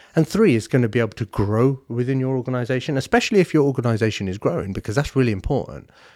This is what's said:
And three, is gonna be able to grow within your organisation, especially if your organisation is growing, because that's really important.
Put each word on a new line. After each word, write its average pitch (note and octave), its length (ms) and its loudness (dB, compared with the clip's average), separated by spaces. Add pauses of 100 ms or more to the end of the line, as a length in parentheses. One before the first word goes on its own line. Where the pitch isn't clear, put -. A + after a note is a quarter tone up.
(160)
And D#3+ 120 4
three, F#3+ 280 4
is G#2+ 120 -2
gonna B2 220 2
be A#2+ 100 0
able A2+ 140 0
to A2 120 -6
grow A2+ 600 0
within B2 320 -2
your C3 160 -2
organisation, B2+ 600 -4
especially A3 420 2
if E3+ 140 2
your D3+ 120 6
organisation A2+ 640 0
is F#2+ 100 -4
growing, G#2 360 -2
because G#2 220 -6
that's D3 200 -2
really B2+ 160 2
important. F#2+ 580 -4 (260)